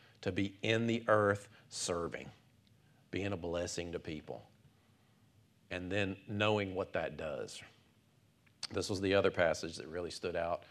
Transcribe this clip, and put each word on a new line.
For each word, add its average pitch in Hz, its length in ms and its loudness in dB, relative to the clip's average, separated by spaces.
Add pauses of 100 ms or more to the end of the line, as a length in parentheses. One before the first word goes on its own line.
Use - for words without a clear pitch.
(220)
to 95 120 -2
be 98 280 0
in 113 260 4
the 117 200 2
earth 104 400 4 (220)
serving, 85 600 -4 (840)
being 98 200 -2
a 98 60 -2
blessing 85 560 -4
to 85 60 -2
people, 71 460 -8 (1300)
and 90 180 -6
then 98 280 0 (100)
knowing 104 480 2
what 92 160 -2
that 76 240 -2
does. 73 460 -6 (1120)
This 92 180 -2
was 95 100 0
the 95 160 4
other 98 160 6
passage 82 460 2
that - 100 -10
really 82 240 -6
stood 87 240 -4
out, 85 360 -2